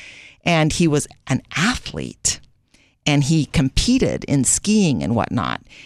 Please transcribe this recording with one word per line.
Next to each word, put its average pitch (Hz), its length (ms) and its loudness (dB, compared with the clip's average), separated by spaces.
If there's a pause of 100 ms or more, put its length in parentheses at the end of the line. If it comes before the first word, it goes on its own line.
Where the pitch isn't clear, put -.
(440)
And 156 300 2
he 175 160 0
was 143 180 0 (200)
an 131 140 0 (140)
athlete. - 880 -4 (640)
And 143 180 4
he 156 220 2
competed 165 800 0
in 135 180 2
skiing 170 600 2
and 98 120 -2
whatnot. 90 460 -2 (240)